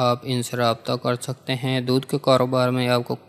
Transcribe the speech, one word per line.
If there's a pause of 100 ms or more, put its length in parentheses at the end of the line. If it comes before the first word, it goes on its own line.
आप
इनसे
रब्ता
कर
सकते
हैं।
दूध
के
कारोबार
में
आपको (140)